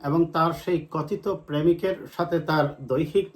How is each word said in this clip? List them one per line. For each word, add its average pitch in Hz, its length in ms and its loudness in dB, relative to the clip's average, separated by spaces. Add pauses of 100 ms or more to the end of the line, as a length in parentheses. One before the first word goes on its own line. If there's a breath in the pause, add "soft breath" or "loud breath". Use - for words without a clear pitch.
এবং 165 280 2
তার 165 200 2
সেই 170 380 -2
কথিত 160 380 -4
প্রেমিকের 170 880 0
সাথে 170 240 0
তার 156 400 0
দৈহিক 151 560 0